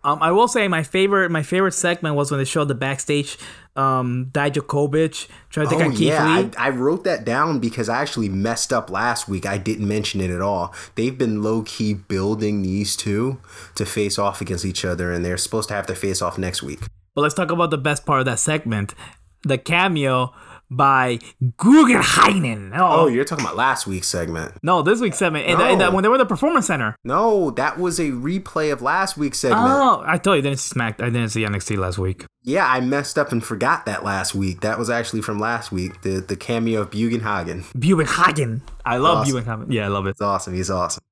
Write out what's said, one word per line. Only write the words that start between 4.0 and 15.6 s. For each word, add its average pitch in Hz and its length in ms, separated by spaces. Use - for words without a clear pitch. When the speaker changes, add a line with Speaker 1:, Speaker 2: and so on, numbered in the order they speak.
Speaker 1:
Dijakovic 147 960
trying 151 200
to 165 60
take 165 80
Speaker 2:
Oh, 156 40
Speaker 1:
on 139 60
Keith 107 160
Speaker 2:
yeah, - 320
Speaker 1:
Lee. 196 180
Speaker 2:
I, 123 80
I 139 40
wrote 135 340
that 170 200
down 139 340
because 113 300
I 120 140
actually 117 260
messed 101 420
up 117 200
last 113 380
week. 98 180
I 98 100
didn't 104 320
mention 104 320
it 92 100
at 90 120
all. 95 320
They've 127 200
been 110 260
low-key 110 520
building 104 680
these 98 340
two 117 440
to 104 100
face 101 320
off 101 240
against 90 240
each 92 180
other, 87 260
and 87 140
they're 90 140
supposed - 320